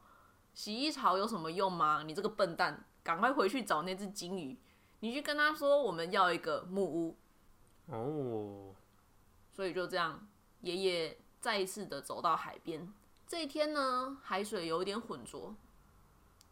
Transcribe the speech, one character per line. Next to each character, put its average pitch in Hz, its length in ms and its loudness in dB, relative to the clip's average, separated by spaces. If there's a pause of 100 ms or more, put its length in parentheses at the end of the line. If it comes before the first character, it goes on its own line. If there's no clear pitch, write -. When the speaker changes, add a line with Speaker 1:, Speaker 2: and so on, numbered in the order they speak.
(520)
Speaker 1:
洗 208 220 -8
衣 277 160 0
槽 220 260 4
有 202 100 2
什 220 120 -4
么 160 120 -4
用 185 220 2
吗？ 151 320 4
你 156 100 -8
这 185 60 -2
个 202 80 0
笨 180 280 2
蛋， 165 280 0 (180)
赶 170 160 0
快 240 140 6
回 269 160 4
去 262 140 0
找 156 200 2
那 185 120 -4
只 196 140 -6
金 185 300 -6
鱼， 131 200 -8 (420)
你 226 120 -4
去 285 100 -4
跟 294 140 -2
他 302 180 4
说 285 280 6
我 202 100 0
们 165 200 -2
要 185 200 6
一 170 40 2
个 156 260 -2
木 185 220 0
屋。” 165 320 -2 (720)
Speaker 2:
哦。 110 840 -4 (760)
Speaker 1:
所 196 140 -6
以 180 80 -2
就 180 140 -2
这 180 100 -6
样， 160 300 -2 (360)
爷 175 140 -4
爷 175 420 0 (220)
再 220 180 0
一 190 80 0
次 190 200 -8
的 139 160 -6
走 120 180 -8
到 165 160 4
海 - 220 -8
边。 165 340 -8 (340)
这 330 180 -4
一 - 20 -2
天 302 260 0
呢， 269 500 0
海 202 200 -2
水 208 240 -2
有 165 160 2
点 196 160 -2
浑 160 260 -8
浊， 147 300 -12 (960)